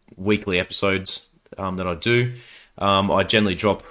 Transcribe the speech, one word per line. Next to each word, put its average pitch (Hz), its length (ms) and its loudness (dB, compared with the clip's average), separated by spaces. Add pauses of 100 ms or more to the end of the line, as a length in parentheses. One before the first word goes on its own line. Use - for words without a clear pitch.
(160)
weekly 98 420 0
episodes, 95 640 -2 (380)
um, 95 180 -6
that 92 100 -6
I 87 80 -4
do. 120 380 0 (460)
Um, 98 320 2
I 95 140 4
generally 104 320 2
drop 101 340 0